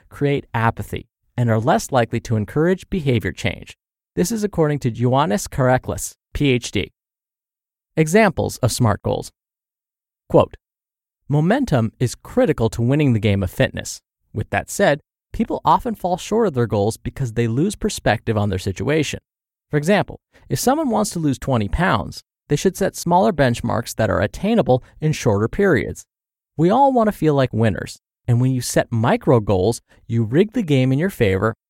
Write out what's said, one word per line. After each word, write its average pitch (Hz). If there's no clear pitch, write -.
create 143
apathy -
and 120
are 110
less 160
likely 120
to 117
encourage 156
behavior 123
change." -
This 175
is 214
according 156
to 120
Ioannis 135
Karaklis, -
P 143
H 123
D. -
Examples 160
of 110
smart 107
goals. -
Quote, -
"Momentum 156
is 123
critical 156
to -
winning 139
the 110
game 98
of 92
fitness. -
With 104
that -
said, 160
people -
often 185
fall 180
short 220
of 156
their 120
goals 104
because -
they 117
lose 151
perspective 113
on 104
their 92
situation. 139
For 151
example, 160
if 131
someone 285
wants 214
to 175
lose 143
twenty 113
pounds, 127
they 147
should 185
set 185
smaller 185
benchmarks 117
that 110
are 87
attainable 131
in 156
shorter 110
periods. 160
We 165
all 269
want 220
to 196
feel 151
like 131
winners, 107
and 120
when 131
you 127
set -
micro 120
goals, 101
you 113
rig 156
the 247
game 131
in 135
your 185
favor 104